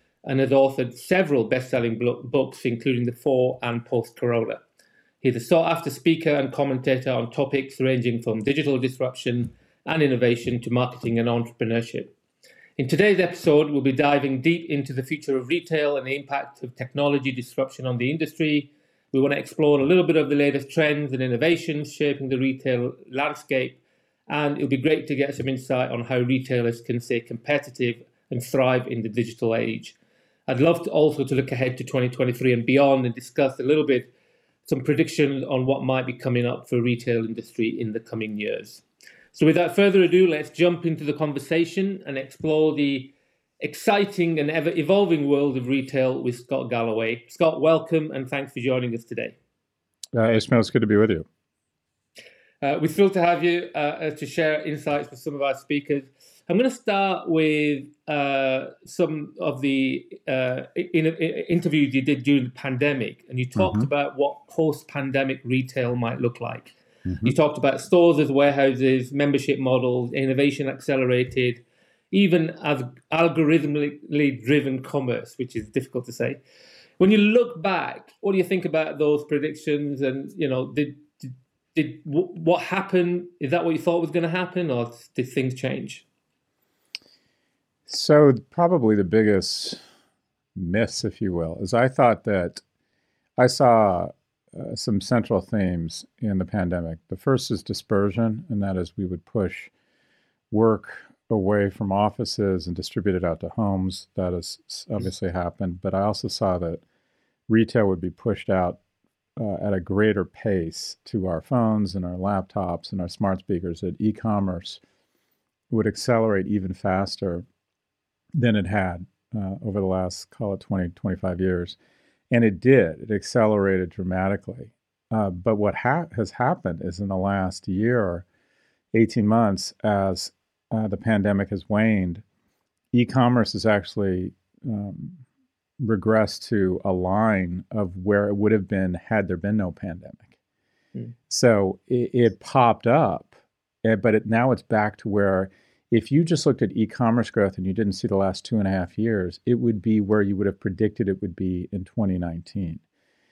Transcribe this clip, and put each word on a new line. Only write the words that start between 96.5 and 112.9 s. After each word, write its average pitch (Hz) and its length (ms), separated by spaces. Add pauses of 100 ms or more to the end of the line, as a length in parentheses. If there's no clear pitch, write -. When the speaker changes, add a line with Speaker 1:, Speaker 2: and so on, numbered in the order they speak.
Speaker 2:
The 95 80
first 131 340
is 107 100
dispersion, 110 880
and 104 140
that 98 140
is 90 200
we 101 80
would 90 200
push - 440 (840)
work 107 440 (320)
away 101 420
from 98 200
offices 101 800
and 85 80
distribute 92 400
it 90 80
out 82 160
to 87 80
homes. 95 640
That 90 180
has - 280 (100)
s-, - 180
obviously 92 440
happened, 87 500
but 95 100
I 95 100
also 104 260
saw 95 300
that 85 200 (720)
retail 110 380
would 95 140
be 90 100
pushed - 380
out, 92 300 (640)
uh, 104 140
at 101 200
a 95 60
greater 98 440
pace - 840
to 95 200
our 82 140
phones 107 560
and 92 80
our 90 100
laptops 92 800